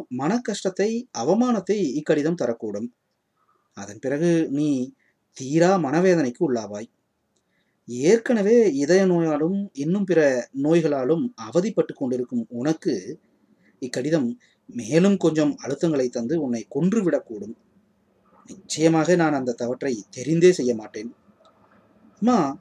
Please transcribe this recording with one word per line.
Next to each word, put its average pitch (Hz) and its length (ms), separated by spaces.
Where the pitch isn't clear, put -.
மன 156 280
கஷ்டத்தை, 196 480
அவமானத்தை 208 640
இக்கடிதம் 156 460
தரக்கூடும். 117 500
அதன் 101 240
பிறகு 143 300
நீ 147 200
தீரா 160 420
மனவேதனைக்கு 160 640
உள்ளாவாய். 110 460
ஏற்கனவே 226 540
இதய 147 300
நோயாலும் 165 500
இன்னும் 180 300
பிற 170 140
நோய்களாலும் 147 680
அவதிப்பட்டு 175 520
கொண்டிருக்கும் 123 560
உனக்கு 143 440
இக்கடிதம் 135 460
மேலும் 156 480
கொஞ்சம் 156 400
அழுத்தங்களை 139 500
தந்து 123 320
உன்னை 120 280
கொன்றுவிடக்கூடும். 143 880
நிச்சயமாக 160 720
நான் 156 240
அந்த 123 160
தவற்றை 127 380
தெரிந்தே 165 420
செய்ய 123 240
மாட்டேன். 110 340
அம்மா, 240 160